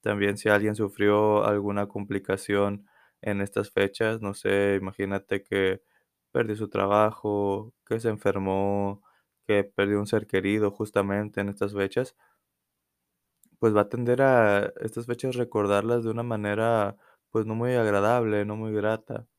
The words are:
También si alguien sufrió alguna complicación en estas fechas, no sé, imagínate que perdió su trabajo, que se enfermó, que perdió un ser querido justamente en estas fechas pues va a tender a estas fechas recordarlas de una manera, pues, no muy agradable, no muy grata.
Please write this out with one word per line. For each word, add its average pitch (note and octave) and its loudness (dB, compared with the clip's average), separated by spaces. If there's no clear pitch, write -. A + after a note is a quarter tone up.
También G2+ 0
si - -2
alguien G#2+ 4
sufrió G#2 2
alguna G2+ 0
complicación G2+ -2
en G2+ -2
estas G2+ -4
fechas, A2 -2
no G2+ -6
sé, G2+ 0
imagínate G2 -4
que F#2+ 0
perdió A2 -2
su G#2 -6
trabajo, G#2 0
que A2+ -4
se A#2 -2
enfermó, G2+ -2
que G2+ 4
perdió G2+ 0
un G2+ -4
ser G#2+ 0
querido G2+ 0
justamente G2+ -2
en G2+ -4
estas G2+ -4
fechas G2+ -4
pues A2 2
va G#2 6
a G#2 0
tender B2 0
a A2 4
estas A#2 -8
fechas B2 -4
recordarlas A2+ 0
de A2+ -2
una A#2 -4
manera, G#2+ -2
pues, A2 -2
no A2+ -6
muy A#2+ -2
agradable, G#2+ 2
no G#2 -6
muy A2 -6
grata. A2 -4